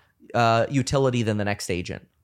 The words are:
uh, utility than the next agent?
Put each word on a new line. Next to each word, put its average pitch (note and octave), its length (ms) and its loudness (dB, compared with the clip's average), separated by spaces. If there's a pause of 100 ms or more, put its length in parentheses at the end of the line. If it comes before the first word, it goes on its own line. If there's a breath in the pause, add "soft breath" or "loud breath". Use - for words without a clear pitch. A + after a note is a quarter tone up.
(340 soft breath)
uh, A2+ 360 4
utility C3 520 0
than G#2+ 160 0
the G#2 60 -2
next G2+ 260 -4
agent? F2+ 380 -6 (160)